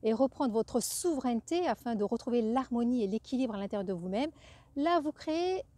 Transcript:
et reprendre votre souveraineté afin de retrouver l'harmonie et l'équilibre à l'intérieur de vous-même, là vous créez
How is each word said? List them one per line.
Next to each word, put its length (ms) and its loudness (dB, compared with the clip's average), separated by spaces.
et 100 2
reprendre 400 0
votre 280 0
souveraineté 840 0
afin 280 -2
de 80 0
retrouver 380 0
l'harmonie 640 0
et 40 0
l'équilibre 480 -2
à 20 -4
l'intérieur 280 -4
de 80 -2
vous-même, 380 -2
là 240 4
vous 120 -2
créez 520 -2